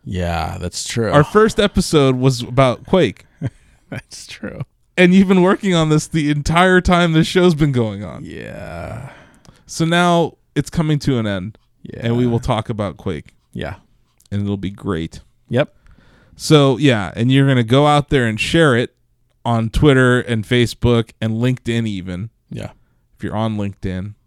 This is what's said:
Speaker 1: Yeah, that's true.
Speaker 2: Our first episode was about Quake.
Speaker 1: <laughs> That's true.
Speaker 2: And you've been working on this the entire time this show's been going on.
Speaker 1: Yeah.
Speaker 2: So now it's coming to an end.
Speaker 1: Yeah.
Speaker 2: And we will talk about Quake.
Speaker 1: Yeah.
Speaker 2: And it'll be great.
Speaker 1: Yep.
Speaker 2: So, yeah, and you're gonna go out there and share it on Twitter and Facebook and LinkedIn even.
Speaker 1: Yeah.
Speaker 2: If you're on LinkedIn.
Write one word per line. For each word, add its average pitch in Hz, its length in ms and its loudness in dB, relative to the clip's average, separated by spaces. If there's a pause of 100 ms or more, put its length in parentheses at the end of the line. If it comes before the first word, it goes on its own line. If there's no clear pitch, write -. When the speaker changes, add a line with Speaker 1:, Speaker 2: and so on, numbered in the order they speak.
Speaker 1:
Yeah, 87 540 -6
that's - 300 -10
true. 113 220 -2
Speaker 2:
Our 147 140 4
first 214 360 2
episode 151 560 2
was 127 260 0
about 123 440 0
Quake. 160 380 0 (160)
Speaker 1:
<laughs> - 500 -14
That's - 360 -14
true. - 360 -14 (340)
Speaker 2:
And 180 180 6
you've 190 140 6
been 190 140 4
working 190 320 0
on 160 160 2
this 156 180 2
the 151 220 -2
entire 175 500 2
time 175 320 2
this 160 140 4
show's 180 280 4
been 147 180 0
going 107 300 -4
on. 80 220 -12
Speaker 1:
Yeah. 85 880 -14 (540)
Speaker 2:
So - 180 -4
now 170 540 0 (160)
it's - 160 -4
coming 156 300 -2
to 135 180 0
an 110 80 -2
end. 98 320 -6 (240)
Speaker 1:
Yeah. - 220 -16
Speaker 2:
And 117 120 0
we 123 100 2
will 117 140 0
talk 113 280 -4
about 101 280 -6
Quake. - 380 -10 (180)
Speaker 1:
Yeah. - 240 -10 (560)
Speaker 2:
And 101 100 -4
it'll 101 140 -2
be 98 140 -6
great. 85 500 -8 (300)
Speaker 1:
Yep. 131 240 -2 (600)
Speaker 2:
So, 139 440 2
yeah, 113 360 0
and 117 160 0
you're 139 160 4
gonna 131 160 2
go 131 240 2
out 147 220 2
there 131 180 2
and 110 140 -4
share 160 360 2
it 120 200 -4 (480)
on 117 260 -2
Twitter 131 500 4
and 113 240 -4
Facebook 120 680 0 (100)
and 113 140 -2
LinkedIn 117 520 -2
even. 95 440 -8 (200)
Speaker 1:
Yeah. 110 220 -12 (440)
Speaker 2:
If - 80 -14
you're 92 120 -6
on 110 200 -4
LinkedIn. 98 580 -8 (120)